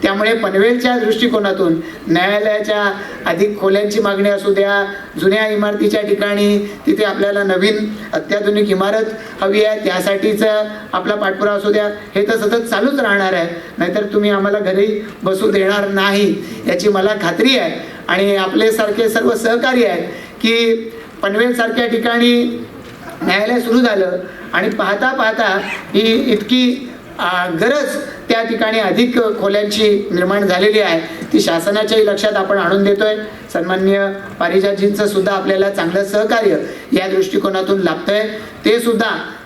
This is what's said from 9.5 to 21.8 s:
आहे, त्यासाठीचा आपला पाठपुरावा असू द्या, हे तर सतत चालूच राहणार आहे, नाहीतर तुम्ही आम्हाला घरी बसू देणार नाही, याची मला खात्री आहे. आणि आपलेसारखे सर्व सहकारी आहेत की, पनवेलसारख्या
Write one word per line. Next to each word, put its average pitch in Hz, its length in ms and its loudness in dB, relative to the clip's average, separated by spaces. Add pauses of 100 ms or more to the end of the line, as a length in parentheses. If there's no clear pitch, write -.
आहे, 214 220 0
त्यासाठीचा 202 800 0 (300)
आपला 185 220 -2
पाठपुरावा 202 420 0
असू 208 140 0
द्या, 208 140 2 (300)
हे 202 120 2
तर 226 100 2
सतत 220 320 0
चालूच 254 300 0
राहणार 202 340 2
आहे, 170 140 0 (300)
नाहीतर 180 260 -2
तुम्ही 208 260 0
आम्हाला 202 300 2
घरी 202 480 2 (160)
बसू 190 280 0
देणार 196 360 2
नाही, 196 480 2 (320)
याची 180 220 0
मला 202 320 2
खात्री 214 360 2
आहे. - 360 -4 (140)
आणि 196 280 2
आपलेसारखे 214 760 2
सर्व 233 220 2
सहकारी 233 540 2
आहेत 175 220 -2 (340)
की, 226 340 2 (460)
पनवेलसारख्या 233 680 0